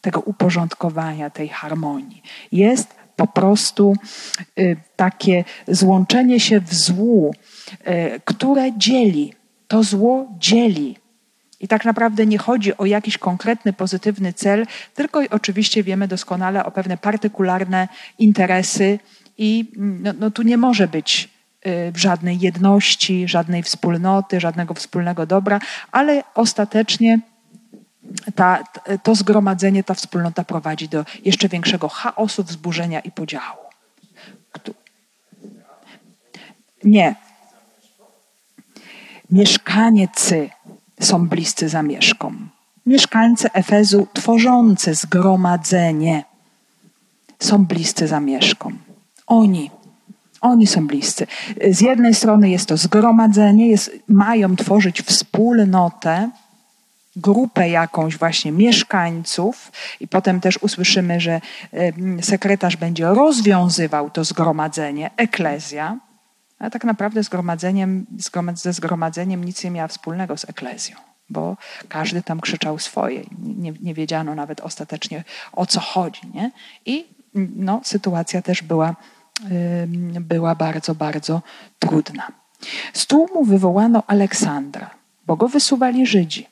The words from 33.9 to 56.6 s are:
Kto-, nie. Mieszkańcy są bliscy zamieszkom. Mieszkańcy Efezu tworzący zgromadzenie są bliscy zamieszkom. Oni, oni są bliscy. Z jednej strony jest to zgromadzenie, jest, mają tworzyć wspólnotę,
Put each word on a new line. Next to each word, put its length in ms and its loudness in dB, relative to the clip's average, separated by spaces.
Kto-, 220 -16
nie. 300 6
Mieszkańcy 1200 2
są 280 2
bliscy 400 -2
zamieszkom. 800 -2
Mieszkańcy 680 4
Efezu 600 4
tworzący 840 4
zgromadzenie 1300 0
są 260 4
bliscy 440 -2
zamieszkom. 680 -2
Oni, 440 4
oni 260 6
są 200 2
bliscy. 400 -4
Z 100 2
jednej 340 4
strony 360 4
jest 180 -2
to 80 0
zgromadzenie, 920 6
jest, 240 2
mają 480 4
tworzyć 460 2
wspólnotę, 1300 0